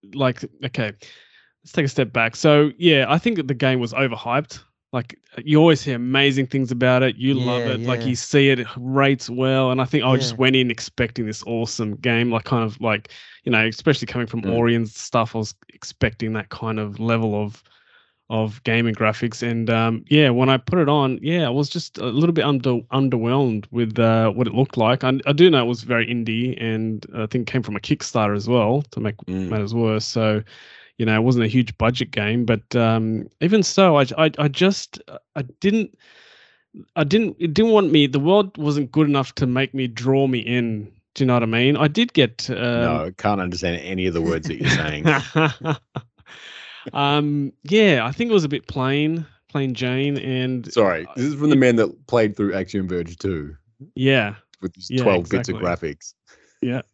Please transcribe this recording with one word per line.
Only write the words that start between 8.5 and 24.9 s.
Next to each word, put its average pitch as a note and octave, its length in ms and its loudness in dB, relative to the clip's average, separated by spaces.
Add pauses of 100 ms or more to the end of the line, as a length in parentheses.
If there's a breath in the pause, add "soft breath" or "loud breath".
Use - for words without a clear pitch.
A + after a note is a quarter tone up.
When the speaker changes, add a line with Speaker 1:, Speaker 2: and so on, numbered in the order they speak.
Speaker 1:
it A#2 80 -6 (100)
rates C3+ 500 0
well. C3 440 0
And C3 100 0
I C3 40 0
think C3 180 -2
I C3 140 4
just B2+ 160 -2
Speaker 2:
Yeah. A2+ 40 -10
Speaker 1:
went C3 180 6
in B2+ 140 4
expecting A#2 560 -6
this G#2+ 220 -8
awesome A#2 480 -4
game, A#2+ 360 0
like, A2+ 120 -2
kind A#2+ 200 0
of G#2+ 160 -6
like, A2 300 -2 (340 loud breath)
you B2+ 80 -4
know, A2 140 2
especially B2+ 400 0
coming A#2+ 220 -6
from A#2 160 -8
Speaker 3:
Mm. F#2+ 100 -2
Speaker 1:
Ori A#2 220 2
and A2+ 120 -2
stuff, - 480 -4
I A2+ 40 -4
was G#2+ 160 -8 (180)
expecting - 600 -4
that A2 160 -6
kind A2 300 -6
of G#2 200 -8
level A2+ 420 0
of, G#2 220 -8 (680 soft breath)
of A2 360 -4
game A#2 200 2
and A2 100 -2
graphics. A2 460 -2
And, A#2 300 -2
um, A2+ 380 0
yeah, D3 200 6
when B2 200 2
I C3+ 80 4
put F3+ 200 -2
it D#3+ 100 2
on, C#3 360 2
yeah, D#3+ 240 -2
I - 20 -2
was C#3 200 -2
just - 280 -10
a - 80 -8
little C#3+ 260 0
bit D#3 140 0
under-, B2+ 360 0 (120)
underwhelmed B2 800 0
with, A#2 260 -2
uh, A2+ 320 4
what A2+ 160 0
it A2 80 -4
looked C3+ 240 0
like. A#2+ 260 2